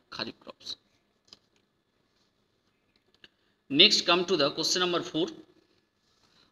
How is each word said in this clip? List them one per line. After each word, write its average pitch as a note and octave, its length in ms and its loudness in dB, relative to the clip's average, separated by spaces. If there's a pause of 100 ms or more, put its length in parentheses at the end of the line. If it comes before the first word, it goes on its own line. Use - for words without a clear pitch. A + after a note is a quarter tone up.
(120)
kharif - 320 -10
crops. - 320 -16 (3000)
Next, F#3 340 4
come F3 200 2
to F#3 120 0
the D3 140 0
question D#3+ 300 -4
number F3 200 -2
four. D#3+ 240 -4 (1300)